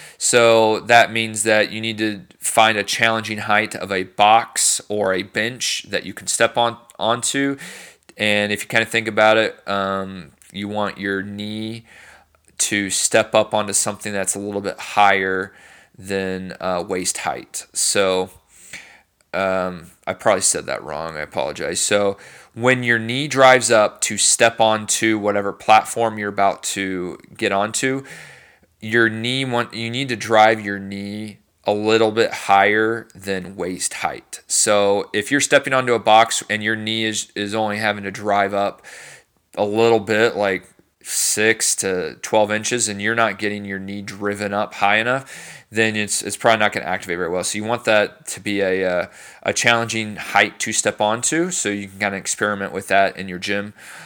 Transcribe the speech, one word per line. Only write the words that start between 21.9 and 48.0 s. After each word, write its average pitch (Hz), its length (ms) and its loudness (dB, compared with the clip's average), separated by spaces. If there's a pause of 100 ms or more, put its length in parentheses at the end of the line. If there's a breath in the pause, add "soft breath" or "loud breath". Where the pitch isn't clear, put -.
when 123 320 2
your 117 160 2
knee 123 260 -4
drives 127 440 6
up 110 320 4
to 104 140 -4
step - 440 2
onto 110 580 2
whatever 101 340 -2
platform 110 680 2
you're 104 100 -4
about 98 340 0
to 92 560 -6 (180)
get 104 140 0
onto, 120 540 0 (760 loud breath)
your 113 280 2
knee 120 360 -4
want-, 120 300 -4
you 113 160 -6
need 131 180 -4
to 120 80 -4
drive 110 440 6
your 101 180 -6
knee 101 600 -10 (260)
a 104 80 0
little 110 400 2
bit 113 200 0
higher 107 800 2
than 95 440 -8
waist 90 380 -6
height. - 520 -8
So 101 640 2
if 107 200 -2
you're 143 80 2
stepping 139 320 2
onto 127 220 2
a 113 40 2
box 110 500 4
and 107 140 -2
your 110 140 0
knee 110 280 -4
is, 107 300 -4
is 101 200 -4
only 107 240 -2
having 104 260 -2
to 98 80 -6
drive 101 420 0
up 101 300 -2 (720 loud breath)
a 104 80 0
little 110 360 4
bit, 107 360 0
like 98 320 -2 (340)
six - 720 0
to 90 460 -4
twelve 107 280 2
inches, 110 380 -2
and 101 140 -6
you're 110 120 -2
not 110 240 0
getting 104 260 -4
your 98 140 -8
knee 98 220 -10
driven 101 540 -6
up 101 200 -2
high 101 220 2
enough, 123 760 -4
then 110 260 0
it's, 107 260 -4
it's 101 140 -6
probably 113 240 4
not 104 120 2
gonna - 140 -6
activate 90 320 -6
very 90 100 -4
well. 87 160 -4
So 104 140 -4
you 107 60 -6
want 117 200 -4
that 107 440 2